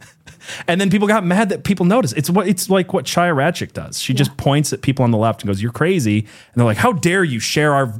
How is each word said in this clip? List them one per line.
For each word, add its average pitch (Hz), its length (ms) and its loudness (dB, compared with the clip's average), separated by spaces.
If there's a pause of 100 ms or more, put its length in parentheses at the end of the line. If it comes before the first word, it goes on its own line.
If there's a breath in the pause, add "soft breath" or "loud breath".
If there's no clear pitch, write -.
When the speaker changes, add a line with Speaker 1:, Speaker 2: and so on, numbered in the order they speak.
(180)
Speaker 1:
<laughs> - 500 -12
and 180 120 0
then 196 100 0
people 202 180 2
got 214 180 2
mad 185 220 2
that 165 160 -6
people 190 200 0
noticed. 190 320 2
It's 156 140 -2
what, 185 160 0
it's 190 240 -2
like 185 220 0
what 170 120 -2
Chaya 175 300 0
Rachik 143 380 -2
does. - 280 -12
She - 120 -2
Speaker 2:
Yeah. 127 60 0
Speaker 1:
just 143 180 0
points 143 360 0
at - 80 -4
people 131 220 0
on 120 80 2
the 110 80 2
left 110 240 0
and 104 60 -4
goes, 98 120 -2
"You're 117 120 -4
crazy." 143 480 0
And 104 60 -4 (280 loud breath)
they're 120 100 4
like, 107 120 2
"How 240 160 2
dare 180 320 2
you 123 160 -2
share 151 340 0
our 135 140 2 (120)